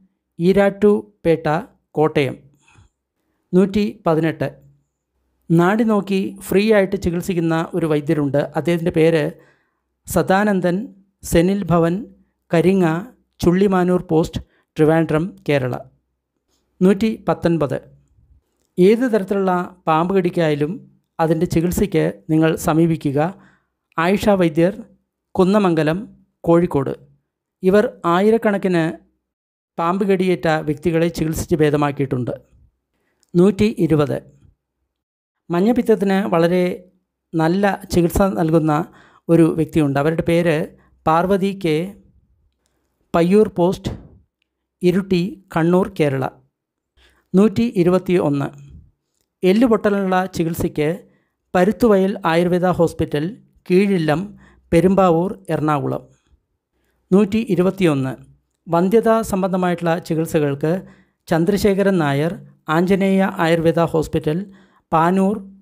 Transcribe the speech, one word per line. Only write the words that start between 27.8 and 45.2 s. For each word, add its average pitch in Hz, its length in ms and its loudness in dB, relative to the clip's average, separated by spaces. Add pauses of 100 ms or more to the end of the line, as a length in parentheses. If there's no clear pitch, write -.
ആയിരക്കണക്കിന് 196 720 0 (920)
പാമ്പ് 175 300 -2
കടിയേറ്റ 185 380 0 (220)
വ്യക്തികളെ 165 480 -2
ചികിത്സിച്ച് 165 440 -2
ഭേദമാക്കിയിട്ടുണ്ട്. 143 760 -2 (1040)
നൂറ്റി 196 300 2 (160)
ഇരുപത്. 143 340 0 (1300)
മഞ്ഞപ്പിത്തത്തിന് 202 640 0 (160)
വളരെ 175 320 2 (760)
നല്ല 175 240 0 (280)
ചികിത്സ 170 300 0 (160)
നൽകുന്ന 160 340 0 (600)
ഒരു 165 140 6 (120)
വ്യക്തിയുണ്ട്. 147 440 0
അവരുടെ 160 280 -2
പേര് 170 260 0 (500)
പാർവതി 180 460 0 (100)
കെ, 156 140 0 (1400)
പയ്യൂർ 190 340 4 (100)
പോസ്റ്റ്, 185 340 -2 (960)
ഇരുട്ടി, 185 340 0 (320)